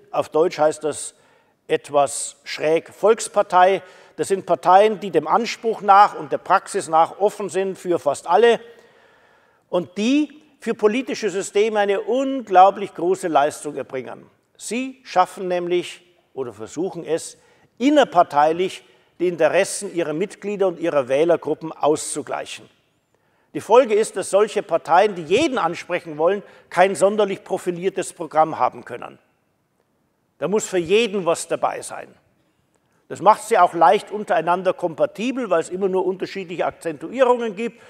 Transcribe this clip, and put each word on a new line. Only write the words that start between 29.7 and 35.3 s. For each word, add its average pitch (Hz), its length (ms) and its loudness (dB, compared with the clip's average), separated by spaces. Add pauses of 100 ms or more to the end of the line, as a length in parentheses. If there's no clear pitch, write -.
Da 143 80 -4
muss 202 200 -2
für 185 100 -4
jeden 190 480 0
was 160 220 -2
dabei 147 340 -4
sein. - 320 -16 (960)
Das 135 140 -10
macht 214 180 2
sie 226 160 -2
auch 175 160 4
leicht 170 380 2
untereinander 180 600 -2
kompatibel, 190 800 -4